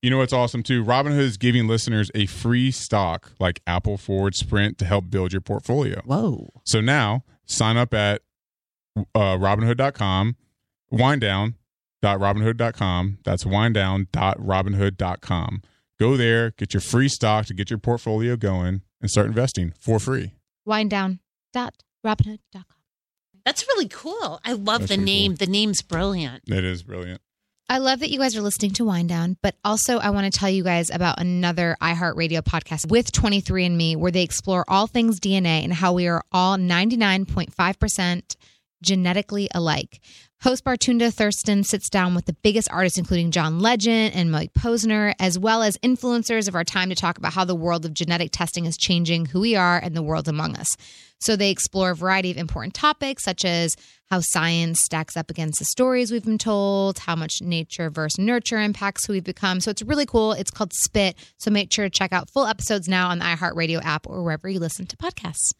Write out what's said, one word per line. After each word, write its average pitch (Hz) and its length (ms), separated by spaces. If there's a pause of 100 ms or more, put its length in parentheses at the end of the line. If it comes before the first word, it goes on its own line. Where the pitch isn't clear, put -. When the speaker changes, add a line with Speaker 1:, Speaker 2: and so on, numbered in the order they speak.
Speaker 1:
You 123 100
know 131 80
what's 127 140
awesome, 123 300
too? 120 220
Robinhood 143 380
is 117 160
giving 120 280
listeners 110 480
a 107 120
free 120 440
stock 95 680
like 90 260
Apple, 90 300
Ford, 98 400
Sprint 104 420
to 101 60
help 92 260
build 92 220
your 95 80
portfolio. 104 640
Speaker 2:
Whoa. 147 460 (140)
Speaker 1:
So 110 160
now, 123 440 (220)
sign 113 300
up 120 160
at, 104 300 (760)
uh, 98 400
robinhood 107 400
dot 135 180
com, 101 420 (540)
wind 127 300
down 104 360 (440)
dot 101 200
robinhood 107 380
dot 117 160
com. 95 500
That's 92 200
wind 107 300
down 95 380
dot - 260
robinhood 98 580
dot 90 240
com. 85 420 (360)
Go 123 180
there, 117 360
get - 220
your 98 60
free 131 280
stock 107 380
to 101 80
get 98 140
your 113 120
portfolio 117 560
going, 95 460 (180)
and 107 100
start 104 160
investing 107 540
for 113 180
free. 117 360 (300)
Speaker 3:
Wind 214 260
down 190 280 (340)
dot 247 220 (320)
robinhood 214 320 (140)
dot 185 160
com. - 80 (680)
Speaker 2:
That's - 220
really 415 220
cool. 320 560
I 240 80
love 208 300
Speaker 1:
That's 196 100
Speaker 2:
the 196 60
Speaker 1:
pretty 196 60
Speaker 2:
name. 196 280
Speaker 1:
cool. 165 40 (100)
Speaker 2:
The 185 40
name's 208 320
brilliant. 170 640
Speaker 1:
It 95 160
is 90 220
brilliant. 90 360 (500)
Speaker 3:
I 254 80
love 262 220
that 302 100
you 285 80
guys 262 160
are 214 60
listening 202 320
to 233 140
Wind 175 240
Down, 170 320
but 196 200
also 220 360
I 208 120
wanna 196 200
tell 196 180
you 190 160
guys 170 260
about 170 300
another 175 640
iHeartRadio 165 580
podcast 160 500
with 233 220
twenty-three 202 540
and 175 100
me, 160 180
where 165 160
they 180 120
explore 180 460
all 196 180
things 226 340
D 196 160
N 185 100
A 160 180
and 175 100
how 180 180
we 180 160
are 170 140 (100)
all 185 240
ninety-nine 190 720
point - 280
five 185 240
percent 180 580 (460)
genetically 190 720
alike. 165 460 (420)
Host 254 220
Bartunda 233 480
Thurston 208 520
sits - 260
down 180 240
with 175 120
the 180 60 (120)
biggest 214 260
artists, 180 260
including 170 360
John 160 260
Legend 220 560
and 170 160
Mike 156 240
Posner, 214 640
as 180 180
well 226 280
as 208 140
influencers 233 680
of 190 80
our 170 80
time, 185 280
to 180 40
talk 170 240
about - 140
how 185 120
the 180 120
world 165 280
of 160 80
genetic 170 380
testing 170 340
is 165 120
changing 170 500
who 160 140
we 226 160
are 175 220
and 165 180
the 165 60
world 156 260
among 156 280
us. - 200 (440)
So 220 140
they 196 160
explore 185 400
a 170 60
variety 185 340
of 160 60
important 165 380
topics, 294 500
such 185 200
as 170 320 (360)
how 185 80
science 165 640
stacks 160 320
up 160 120
against 160 300
the 147 60
stories 247 480
we've 226 120
been 220 140
told, 196 640
how 170 160
much 160 260
nature 165 480
versus 156 300
nurture 226 400
impacts 202 460
who 208 80
we've 185 100
become. 185 360
So 214 120
it's - 100
really 277 240
cool. 220 280
It's - 180
called 202 200
Spit. - 440 (220)
So - 120
make 208 220
sure 208 120
to 190 60
check 185 220
out 175 180
full 269 160
episodes 202 420
now 185 200
on 175 100
the 170 60
iHeartRadio 165 600
app 156 240
or 185 140
wherever 165 260
you 190 120
listen 165 260
to - 100
podcasts. - 640